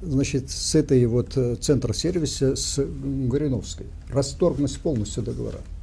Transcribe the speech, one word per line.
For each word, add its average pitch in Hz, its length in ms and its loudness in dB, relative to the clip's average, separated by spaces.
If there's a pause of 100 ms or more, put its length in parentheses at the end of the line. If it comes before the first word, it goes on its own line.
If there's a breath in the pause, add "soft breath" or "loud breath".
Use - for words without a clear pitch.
значит, 135 480 0
с - 260 -4
этой 139 300 6
вот, 120 320 0
э, 123 180 2
центросервиса, 139 1000 0
с, - 240 -2
м, 135 500 -2
Гориновской. 135 560 -2 (240)
Расторгнуть 139 680 0
полностью 120 440 -2
договора. - 360 -6 (240)